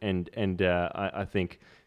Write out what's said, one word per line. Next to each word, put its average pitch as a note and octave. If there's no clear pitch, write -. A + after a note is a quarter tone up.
and, F#2
and, G2
uh, F2
I, G2
I G2
think F#2